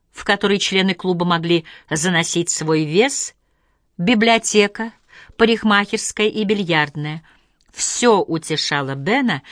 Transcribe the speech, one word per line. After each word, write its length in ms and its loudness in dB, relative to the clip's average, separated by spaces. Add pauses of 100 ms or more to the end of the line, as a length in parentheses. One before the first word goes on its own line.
(120)
в 120 -16
который 340 2
члены 380 0
клуба 300 -2
могли 400 0 (240)
заносить 600 -2
свой 360 0
вес, 500 0 (640)
библиотека, 920 2 (460)
парикмахерская 920 2
и 160 -2
бильярдная. 800 -2 (500)
Все 480 2
утешало 720 -4
Бена, 460 0 (100)